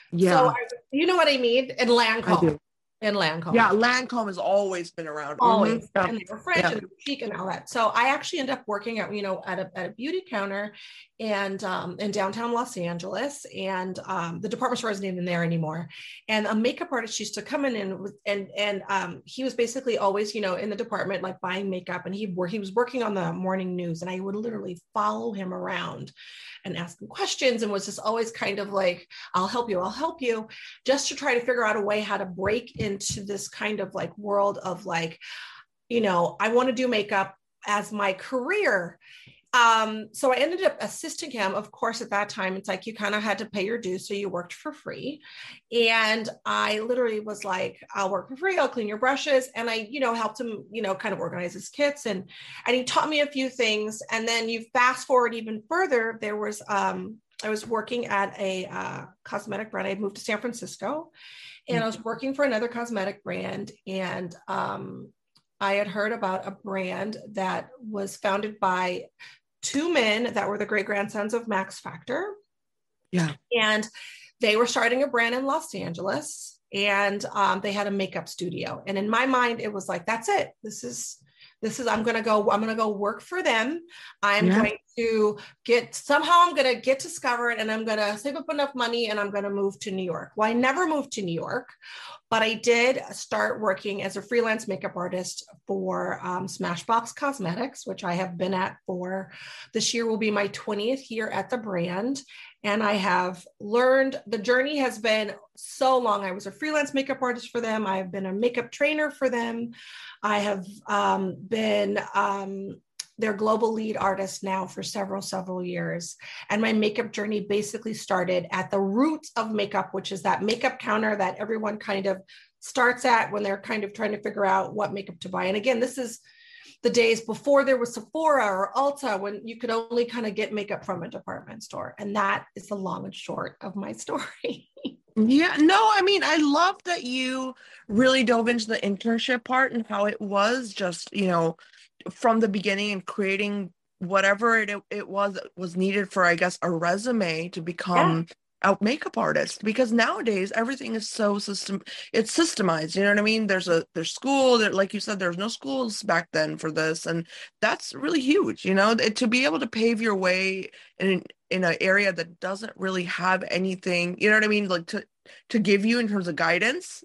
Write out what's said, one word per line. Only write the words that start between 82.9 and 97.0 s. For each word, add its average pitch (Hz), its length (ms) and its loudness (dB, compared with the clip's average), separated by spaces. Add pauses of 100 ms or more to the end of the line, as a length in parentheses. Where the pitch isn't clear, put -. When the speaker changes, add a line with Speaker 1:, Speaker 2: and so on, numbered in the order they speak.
Speaker 2:
for 359 220 -6
them. 277 420 2 (380)
I'm 202 240 4
Speaker 1:
Yeah. 185 140 6
Speaker 2:
going 214 180 2 (200)
to 220 400 2 (280)
get, 233 300 2
somehow 294 400 4
I'm 349 200 8
gonna 254 200 4
get 262 240 2
discovered, 240 540 -2
and 220 180 -2
I'm 220 120 -2
gonna 214 340 0
save 285 180 -6
up 320 160 -8
enough 285 240 0
money, 233 340 0
and 208 100 0
I'm 208 120 -2
gonna 202 180 -2
move 196 320 -2
to 208 100 -6
New 190 120 -4
York." 170 320 -6
Well, 214 140 2
I 233 40 0
never 269 340 2
moved 302 260 -2
to 208 100 -4
New 175 100 -2
York, 208 360 -4 (600)
but 220 140 4
I 226 120 2
did 240 460 4 (100)
start 214 500 -2
working 196 420 -2
as 190 140 -4
a 196 40 -8
freelance 226 460 0
makeup 190 280 -4
artist 180 500 -6 (200)
for, 185 580 -2
um, 185 240 -4
Smashbox 185 680 -2